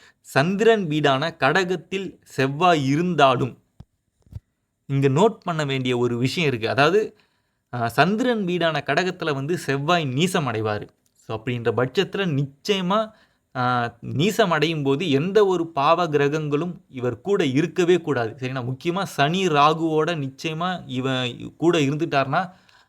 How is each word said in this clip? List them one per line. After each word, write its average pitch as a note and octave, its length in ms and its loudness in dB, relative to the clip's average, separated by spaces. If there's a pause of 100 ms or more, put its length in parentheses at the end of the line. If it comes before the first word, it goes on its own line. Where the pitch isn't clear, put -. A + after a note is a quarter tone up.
(200)
சந்திரன் G3 640 2
வீடான D3 500 0
கடகத்தில் F3+ 840 -2
செவ்வாய் D3 640 2
இருந்தாலும், C#3 720 2 (1300)
இங்க C#3 220 2
நோட் G3 340 2
பண்ண D#3+ 220 -4
வேண்டிய C3 340 -2
ஒரு A#2+ 200 0
விஷயம் C3 300 0
இருக்கு. A2 200 -2
அதாவது, D3+ 480 2 (580)
ஆ, A#2 140 -2
சந்திரன் G#3+ 560 0
வீடான E3 420 -2
கடகத்துல F3 480 -2
வந்து C#3+ 240 -4
செவ்வாய் D3+ 460 -2
நீசம் D3+ 420 -2
அடைவாரு. G#2+ 420 -4 (260)
So, - 240 -10
அப்படின்ற A#2+ 280 -4 (100)
பட்சத்துல F3+ 600 -2
நிச்சயமா, F#3+ 720 -2 (460)
ஆ, B2 460 -2
நீசம் F3+ 460 0
அடையும் D#3 340 0
போது C#3 280 0
எந்த F#3+ 360 4
ஒரு F3 200 2
பாவ E3 420 2
கிரகங்களும் D3 800 0
இவர் B2 320 -6
கூட F#3+ 240 0
இருக்கவே E3 560 2
கூடாது. B2 380 -2
சரிங்களா? B2+ 260 -8
முக்கியமா E3+ 380 -4
சனி F3 460 0
ராகுவோட D#3 640 2
நிச்சயமா D#3 720 -6
இவன் B2+ 720 -6
கூட E3+ 220 2
இருந்துட்டார்னா, D3 720 0 (380)